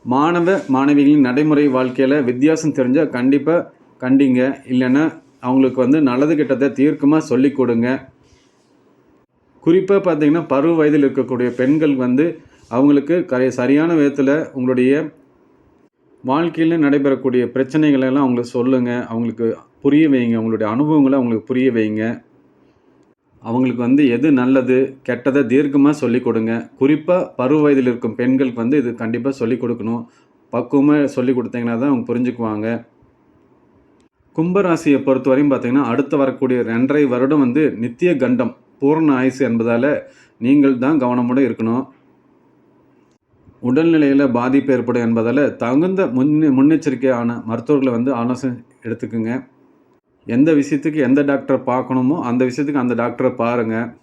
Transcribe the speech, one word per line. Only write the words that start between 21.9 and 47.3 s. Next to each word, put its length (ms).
அவங்களுக்கு 380
வந்து 280
எது 220
நல்லது 440
கெட்டதை 400
தீர்க்கமா 480
சொல்லிக் 320
கொடுங்க. 280
குறிப்பா 400
பருவ 260
வயதில் 300
இருக்கும் 240
பெண்களுக்கு 460
வந்து 160
இது 180
கண்டிப்பா 360
சொல்லிக் 320
கொடுக்கணும். 380
பக்குவமா 520
சொல்லிக் 320
கொடுத்தீங்கன்னா 400
தான் 140
அவங்க 160
புரிஞ்சுக்குவாங்க. 600
கும்பராசியை 640
பொறுத்தவரையும் 520
பார்த்தீங்கன்னா 320
அடுத்து 340
வரக்கூடிய 440
ரெண்டரை 460
வருடம் 380
வந்து 180
நித்திய 380
கண்டம், 380
பூரண 340
ஆயுசு 320
என்பதால 400
நீங்கள் 360
தான் 220
கவனமுடன் 480
இருக்கணும். 360
உடல்நிலையில 720
பாதிப்பு 420
ஏற்படும் 320
என்பதால 500
தகுந்த 500
முன்னே-, 520
முன்னெச்சரிக்கையான 840